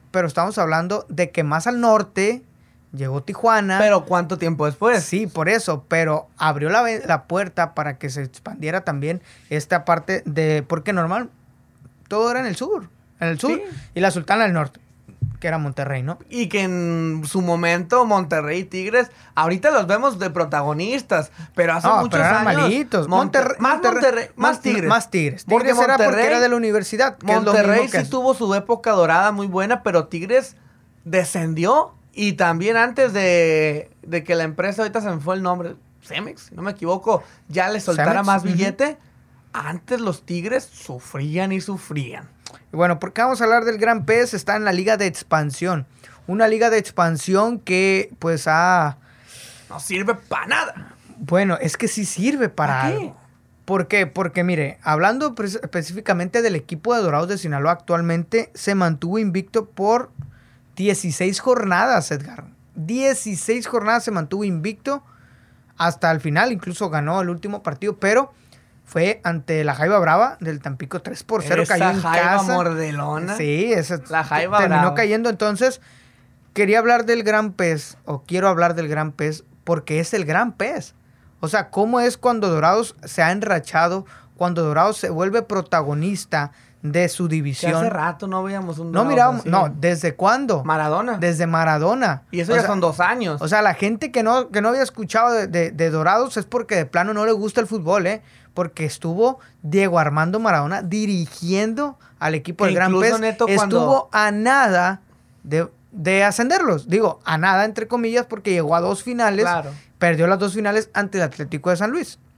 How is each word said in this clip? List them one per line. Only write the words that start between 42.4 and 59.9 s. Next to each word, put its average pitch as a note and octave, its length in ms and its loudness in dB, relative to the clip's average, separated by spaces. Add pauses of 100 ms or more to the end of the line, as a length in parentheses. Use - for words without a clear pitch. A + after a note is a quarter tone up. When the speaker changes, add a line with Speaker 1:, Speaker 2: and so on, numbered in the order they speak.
Speaker 1:
Y - 40 -10
bueno, F3 240 2
¿por F#3 140 -8
qué A3 80 -2
vamos B3 200 0
a A#3 40 2
hablar A3+ 200 4
del A3+ 120 -2
Gran A3+ 280 2
Pez? A#3 280 2
Está G3+ 220 -2
en G#3+ 100 -2
la G3 80 2
Liga F#3+ 240 2
de G3+ 100 0
Expansión. D#3 800 -2 (400)
Una G#3+ 220 2
liga A3 220 4
de A3 80 4
expansión F#3+ 840 0
que, F#3+ 600 0
pues, E3 280 -2
ha E3 500 2 (720)
Speaker 2:
No - 100 -14
sirve G3 360 -4
pa' - 300 -8
nada. - 480 -4 (240)
Speaker 1:
Bueno, F3 420 0
es E3+ 180 -4
que A#3 100 -4
sí G#3 180 -4
sirve A#3+ 440 -2
para C#3+ 320 -2
Speaker 2:
¿Para C3+ 80 0
qué? G4+ 120 -2
Speaker 1:
algo. - 160 -12 (480)
¿Por F3+ 220 -2
qué? G3 200 2
Porque, F3+ 360 -4
mire, D#3 400 -2
hablando A3 520 0
pre-, G#3 120 -6
específicamente F#3 960 -4
del G#3+ 140 0
equipo E3+ 400 -4
de A#3 60 0
Dorados E3 260 0
de G3+ 100 -4
Sinaloa, D3+ 360 0
actualmente E3+ 800 -2
se - 220 -4
mantuvo F3 440 0
invicto G3 500 -2
por G#3 420 0 (640)